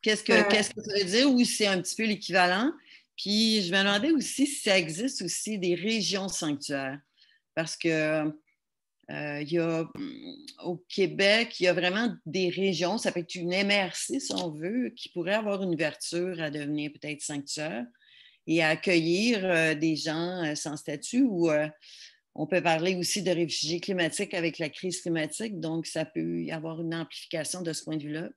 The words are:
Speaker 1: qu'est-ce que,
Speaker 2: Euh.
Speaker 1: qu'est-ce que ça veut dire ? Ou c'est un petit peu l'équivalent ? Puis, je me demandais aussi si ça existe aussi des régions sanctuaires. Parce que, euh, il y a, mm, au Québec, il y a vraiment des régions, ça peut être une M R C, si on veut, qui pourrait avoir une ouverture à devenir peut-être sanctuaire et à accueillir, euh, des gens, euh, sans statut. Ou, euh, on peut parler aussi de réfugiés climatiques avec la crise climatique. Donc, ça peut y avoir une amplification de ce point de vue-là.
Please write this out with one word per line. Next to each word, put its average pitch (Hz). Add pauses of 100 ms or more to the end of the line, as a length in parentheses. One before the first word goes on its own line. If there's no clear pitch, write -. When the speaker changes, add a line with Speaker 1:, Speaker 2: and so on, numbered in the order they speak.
Speaker 1:
qu'est-ce 214
que, 233
Speaker 2:
Euh. 214
Speaker 1:
qu'est-ce 208
que 208
ça 202
veut 196
dire ? 240
Ou 247
c'est -
un 190
petit -
peu 220
l'équivalent ? 190 (460)
Puis, 214
je 170
me 196
demandais 202
aussi 277
si -
ça 190
existe 185
aussi 208
des 180
régions 190
sanctuaires. 143 (560)
Parce 160
que, - (1200)
euh, 147
il 147
y 170
a, 165
mm, - (300)
au 175
Québec, 196
il 180
y 185
a 180
vraiment 185 (140)
des 180
régions, 180
ça 196
peut 175
être 170
une 175
M 202
R 196
C, -
si -
on 180
veut, 214
qui -
pourrait 175
avoir 202
une 180
ouverture 165
à 156
devenir 147
peut-être 147
sanctuaire 151 (580)
et 165
à 156
accueillir, 175
euh, 160
des 156
gens, 165
euh, 151
sans 151
statut. 233
Ou, 175
euh, 151 (680)
on 156
peut 175
parler 170
aussi 180
de 180
réfugiés 165
climatiques 185
avec 165
la 156
crise 175
climatique. 170
Donc, 160
ça 160
peut 170
y 156
avoir 160
une 165
amplification 165
de 165
ce -
point 156
de 143
vue-là. 156